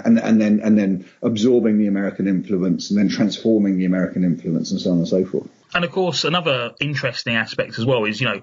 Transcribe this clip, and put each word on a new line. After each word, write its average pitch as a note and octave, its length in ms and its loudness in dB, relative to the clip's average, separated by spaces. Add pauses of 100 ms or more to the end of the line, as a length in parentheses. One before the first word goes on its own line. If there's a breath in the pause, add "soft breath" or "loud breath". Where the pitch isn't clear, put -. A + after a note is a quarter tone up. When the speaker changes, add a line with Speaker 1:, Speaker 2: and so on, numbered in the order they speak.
Speaker 1:
and, A#2 140 6
and A2 240 4
then, G#2+ 200 2
and A2 180 2
then F#2+ 260 0 (160 loud breath)
absorbing A2+ 560 2
the G#2+ 80 2
American G2 420 -2
influence, F2+ 640 0
and G2+ 80 0
then G2+ 120 2
transforming G2+ 680 0
the F#2 80 0
American F#2 380 0
influence, E2 480 -2
and F#2+ 100 -2
so G2 80 -2
on F2 80 2
and E2+ 100 0
so F#2+ 160 2
forth. - 240 -4 (240)
Speaker 2:
And F3 140 -2
of E3 60 -8
course, F3+ 320 -2
another D3 560 -2
interesting C3+ 560 -4
aspect - 420 -4
as A2+ 80 -2
well B2 200 2
is, A2 140 -4
you B2+ 80 0
know, G2+ 160 -4